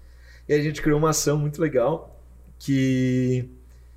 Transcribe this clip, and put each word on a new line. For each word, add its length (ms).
E 60
aí 80
a 20
gente 200
criou 160
uma 120
ação 280
muito 240
legal 580
que 920